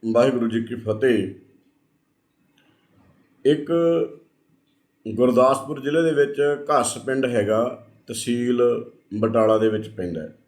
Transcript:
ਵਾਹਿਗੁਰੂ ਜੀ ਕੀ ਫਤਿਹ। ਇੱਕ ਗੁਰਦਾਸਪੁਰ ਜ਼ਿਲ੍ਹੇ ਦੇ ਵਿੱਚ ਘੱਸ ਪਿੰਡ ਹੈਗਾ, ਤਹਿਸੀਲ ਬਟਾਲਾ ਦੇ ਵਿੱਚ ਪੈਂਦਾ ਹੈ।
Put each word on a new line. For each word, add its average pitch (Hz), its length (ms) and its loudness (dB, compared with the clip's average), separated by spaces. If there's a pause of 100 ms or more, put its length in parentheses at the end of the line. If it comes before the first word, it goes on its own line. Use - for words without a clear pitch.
(120)
ਵਾਹਿਗੁਰੂ 120 360 2
ਜੀ 113 160 -2
ਕੀ 117 120 -10
ਫਤਿਹ। 107 600 -2 (2000)
ਇੱਕ 147 260 2 (1400)
ਗੁਰਦਾਸਪੁਰ 127 760 2
ਜ਼ਿਲ੍ਹੇ 147 200 0
ਦੇ 160 120 2
ਵਿੱਚ 143 580 0
ਘੱਸ 127 260 0
ਪਿੰਡ 131 280 -2
ਹੈਗਾ, 113 640 0 (200)
ਤਹਿਸੀਲ 120 760 0 (340)
ਬਟਾਲਾ 110 380 2
ਦੇ 110 120 2
ਵਿੱਚ 107 200 -6
ਪੈਂਦਾ 87 320 -8
ਹੈ। - 160 -16 (100)